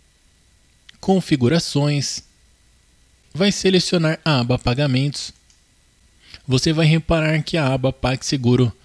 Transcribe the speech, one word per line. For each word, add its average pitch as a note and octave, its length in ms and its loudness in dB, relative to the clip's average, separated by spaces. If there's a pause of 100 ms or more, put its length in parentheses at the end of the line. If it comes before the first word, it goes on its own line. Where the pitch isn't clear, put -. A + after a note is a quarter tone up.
(1000)
configurações, D3 1200 0 (1120)
vai F#3+ 180 2
selecionar F3 720 0
a D3 160 2
aba B2 180 0
pagamentos. C3+ 720 -2 (1160)
Você C3 240 0
vai D#3+ 140 2
reparar D#3 560 0
que - 160 -4
a D3+ 120 0
aba C3 220 -2
PagSeguro B2 840 0 (100)